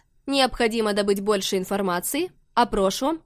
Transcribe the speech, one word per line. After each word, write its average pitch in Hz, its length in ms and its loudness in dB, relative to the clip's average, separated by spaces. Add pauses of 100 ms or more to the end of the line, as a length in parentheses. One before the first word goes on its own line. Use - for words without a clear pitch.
(260)
Необходимо 240 640 2
добыть 202 280 0
больше 196 380 0
информации 196 720 -2 (240)
о 240 120 4
прошлом 226 580 0